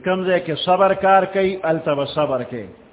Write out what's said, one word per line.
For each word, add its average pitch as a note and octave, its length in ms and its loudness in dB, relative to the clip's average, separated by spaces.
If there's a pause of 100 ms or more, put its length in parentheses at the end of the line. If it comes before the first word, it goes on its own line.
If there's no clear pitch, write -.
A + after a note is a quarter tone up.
کوم F#3 220 0
ځای F3+ 200 2
کې D#3+ 100 -4 (100)
صبر F#3+ 280 4
کار F#3+ 320 4
کوي، F#3+ 380 -2
هلته D#3+ 320 -2
به C#3 100 -2
صبر C3+ 380 -2
کوي. A2+ 240 -10 (260)